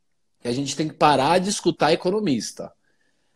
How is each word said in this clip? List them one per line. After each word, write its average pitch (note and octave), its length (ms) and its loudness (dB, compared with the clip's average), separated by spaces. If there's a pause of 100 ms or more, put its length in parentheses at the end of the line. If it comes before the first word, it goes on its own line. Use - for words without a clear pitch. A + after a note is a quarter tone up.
(400)
que B2 80 -8
a A#2+ 40 -2
gente C3+ 220 -4
tem D#3 140 -2
que D#3 60 -10
parar D3+ 440 4
de F#3 120 -2
escutar D#3+ 420 0
economista. F3+ 800 -4 (640)